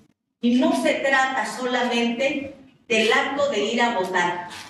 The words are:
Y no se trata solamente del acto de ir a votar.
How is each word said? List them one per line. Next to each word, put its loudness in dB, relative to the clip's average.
Y 4
no 4
se 2
trata 0
solamente -2
del 2
acto 0
de 0
ir 0
a 2
votar. -2